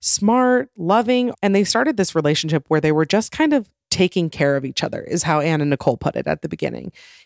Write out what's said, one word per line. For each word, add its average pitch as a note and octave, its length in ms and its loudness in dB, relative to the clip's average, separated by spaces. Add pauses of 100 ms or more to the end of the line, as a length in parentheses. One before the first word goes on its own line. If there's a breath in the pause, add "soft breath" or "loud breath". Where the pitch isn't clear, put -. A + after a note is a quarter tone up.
smart, B3 760 2
loving. A#3 640 0
And G3 140 2
they G3+ 80 4
started A#3+ 340 2
this F#3+ 160 0
relationship D3+ 540 0
where D#3 140 2
they D#3 100 2
were D#3 140 2
just G#3 260 -2
kind D4+ 220 0
of B3 160 0 (200)
taking F3 400 0
care C#3+ 260 0
of C3+ 100 -4
each C3 180 -6
other, - 180 -6
is - 220 -4
how D3+ 160 2
Anna D3+ 260 0
Nicole C#3+ 320 0
put - 180 -4
it - 120 -4
at D#3 140 -4
the D#3 80 -8
beginning. D#3+ 420 -8 (340 loud breath)